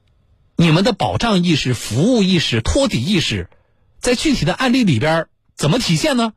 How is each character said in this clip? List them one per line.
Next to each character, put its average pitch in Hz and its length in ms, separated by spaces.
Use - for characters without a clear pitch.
你 170 160
们 170 120
的 240 80
保 107 280
障 202 240
意 175 120
识、 127 200
服 165 400
务 214 80
意 180 160
识、 113 220
托 277 260
底 131 160
意 180 160
识， 98 280
在 247 160
具 285 180
体 - 100
的 170 120
案 254 180
例 262 100
里 156 140
边 151 160
儿 165 160
怎 147 140
么 202 80
体 180 180
现 277 220
呢？ 226 200